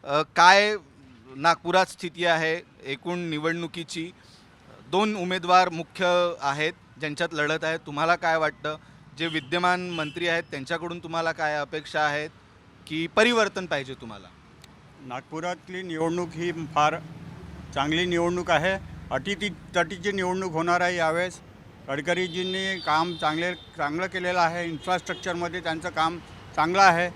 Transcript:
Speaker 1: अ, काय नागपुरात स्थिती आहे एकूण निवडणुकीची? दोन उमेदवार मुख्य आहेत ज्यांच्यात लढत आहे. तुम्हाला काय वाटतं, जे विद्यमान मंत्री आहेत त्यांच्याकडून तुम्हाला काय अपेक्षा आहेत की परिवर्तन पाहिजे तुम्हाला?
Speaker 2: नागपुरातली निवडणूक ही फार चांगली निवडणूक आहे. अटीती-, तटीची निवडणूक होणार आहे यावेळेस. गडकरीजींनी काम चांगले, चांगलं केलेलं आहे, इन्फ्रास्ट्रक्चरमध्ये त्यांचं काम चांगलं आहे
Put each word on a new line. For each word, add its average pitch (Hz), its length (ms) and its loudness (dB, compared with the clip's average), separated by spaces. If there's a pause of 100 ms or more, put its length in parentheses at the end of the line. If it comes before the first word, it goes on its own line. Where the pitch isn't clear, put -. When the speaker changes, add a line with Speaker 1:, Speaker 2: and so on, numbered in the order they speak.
Speaker 1:
अ, 147 180 0 (140)
काय 196 400 10 (600)
नागपुरात 170 500 4
स्थिती 170 400 -6
आहे 160 360 2 (240)
एकूण 175 340 -6
निवडणुकीची? 165 920 -6 (760)
दोन 208 280 2
उमेदवार 180 540 4
मुख्य 175 640 0 (100)
आहेत 147 320 0 (260)
ज्यांच्यात 156 340 -4
लढत 151 300 0
आहे. 160 140 -2
तुम्हाला 160 380 0
काय 165 220 2
वाटतं, 151 400 -2 (400)
जे 160 100 -2
विद्यमान 175 600 0
मंत्री 165 380 -4
आहेत 170 160 0
त्यांच्याकडून 165 560 -8
तुम्हाला 165 320 -4
काय 156 240 -2
अपेक्षा 151 460 -4
आहेत 151 280 0 (580)
की 160 200 -4
परिवर्तन 214 580 2
पाहिजे 135 280 -4
तुम्हाला? 104 340 -16 (760)
Speaker 2:
नागपुरातली 156 800 -8
निवडणूक 165 520 -2
ही 170 180 -4
फार 156 440 2 (800)
चांगली 156 300 2
निवडणूक 175 460 0
आहे. 180 280 2 (320)
अटीती-, 170 640 -4
तटीची 175 360 0
निवडणूक 185 420 -2
होणार 175 280 2
आहे 180 140 2
यावेळेस. 170 440 0 (500)
गडकरीजींनी 185 920 -2
काम 160 420 0
चांगले, 165 320 -2
चांगलं 160 540 -6
केलेलं 180 320 -2
आहे, 170 260 0
इन्फ्रास्ट्रक्चरमध्ये 175 920 -4
त्यांचं 160 300 -4
काम 165 280 0 (380)
चांगलं 170 260 4
आहे 175 340 6